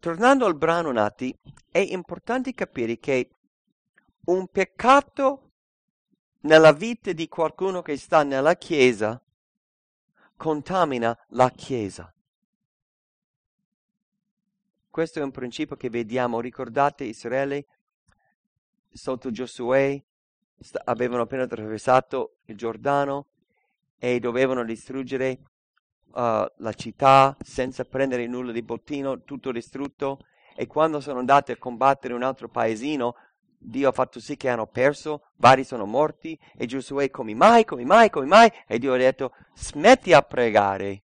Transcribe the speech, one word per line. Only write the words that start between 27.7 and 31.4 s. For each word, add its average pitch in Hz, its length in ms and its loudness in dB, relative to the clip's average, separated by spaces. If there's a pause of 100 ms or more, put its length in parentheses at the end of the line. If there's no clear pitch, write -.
prendere 131 420 -4
nulla 123 260 -8
di 117 100 -6
bottino, 123 600 -8
tutto 135 300 -10
distrutto. 135 680 -8 (340)
E 131 120 -8
quando 151 340 -2
sono 135 180 -10
andati 135 340 2